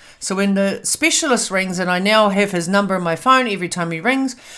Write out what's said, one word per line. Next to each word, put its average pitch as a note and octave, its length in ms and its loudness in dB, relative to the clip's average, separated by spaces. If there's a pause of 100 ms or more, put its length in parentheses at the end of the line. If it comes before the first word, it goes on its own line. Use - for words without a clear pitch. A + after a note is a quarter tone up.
(200)
So - 160 -6
when G3 200 0
the G3 260 0
specialist D4+ 680 0
rings F#3+ 260 -2
and F3+ 140 -2
I F3+ 80 0
now G#3+ 300 4
have G3 220 0
his E3+ 160 -2
number G3 280 0
in F3+ 80 -2
my E3 120 -2
phone, B3+ 320 4
every F#3+ 220 -4
time E3+ 220 -4
he E3 80 -6
rings, C4 360 -2 (220)